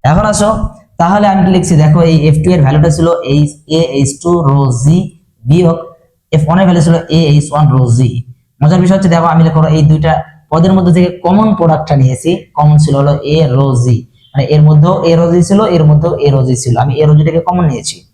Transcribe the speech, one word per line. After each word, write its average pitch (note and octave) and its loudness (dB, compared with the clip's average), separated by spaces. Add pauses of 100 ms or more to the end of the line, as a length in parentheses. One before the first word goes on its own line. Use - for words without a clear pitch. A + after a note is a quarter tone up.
(100)
এখন F#3 0
আসো, G#3 -2 (500)
তাহলে G3+ 0
আমি F#3+ 0
কি F#3+ 0
লিখছি? F3 0
দেখো, D#3 2 (100)
এই D#3+ 2 (120)
এফ D3+ 2
টু F3+ 0
এর E3 0
ভ্যালুটা D3+ 2
ছিল E3 0 (260)
এইচ, D3 0 (280)
এ - 0 (180)
এইচ C3+ 0 (120)
টু E3+ -2 (200)
রো C#3+ 2 (220)
জি D#3 2 (540)
বিয়োগ E3 2 (580)
এফ D3 2
ওয়ান E3+ 0
এর F#3+ 2
ভ্যালু F3 0
ছিল E3 2 (220)
এ - 2 (120)
এইচ D3 0
ওয়ান D3+ 0 (100)
রো C3 0 (140)
জি। B2 0 (520)
মজার F3 2
বিষয় F#3 0
হচ্ছে, F#3+ 0
দেখো, E3 0
আমি E3 2
লেখো D#3 0 (180)
এই D3 2
দুইটা D#3 0 (380)
পদের E3+ 2
মধ্যে F3 2
থেকে F3+ 2 (160)
কমন G3+ 2 (100)
প্রোডাক্টটা D#3 -2
নিয়েছি, C3 -2 (260)
কমন D3+ 2
ছিল D3 -2
হলো C#3+ 0 (220)
এ - 0 (200)
রো C#3 0 (160)
জি, B2 0 (360)
মানে C#3 -2 (100)
এর D3+ 4
মধ্যেও D#3 4 (160)
এ - 2
রো E3+ 2
জি F3 2
ছিল, G3 2 (160)
এর D#3+ 2
মধ্যেও D3+ 0 (140)
এ - 2
রো C3+ 0
জি B2+ 0
ছিল, A#2 -2 (100)
আমি D3 -4 (100)
এ - 2
রো D3+ 2
জিটাকে D#3+ 0
কমন F3+ -2
নিয়েছি। A#2 -10 (180)